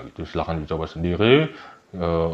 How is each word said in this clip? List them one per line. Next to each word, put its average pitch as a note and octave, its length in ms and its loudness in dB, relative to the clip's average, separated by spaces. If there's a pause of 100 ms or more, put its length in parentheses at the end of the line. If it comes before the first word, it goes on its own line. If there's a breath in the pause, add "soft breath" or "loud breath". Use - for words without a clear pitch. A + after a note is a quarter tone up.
gitu. - 160 -12
Silahkan E2 400 -4
dicoba D#2+ 240 -4
sendiri, G#2 640 4 (400 loud breath)
eh, E2+ 440 0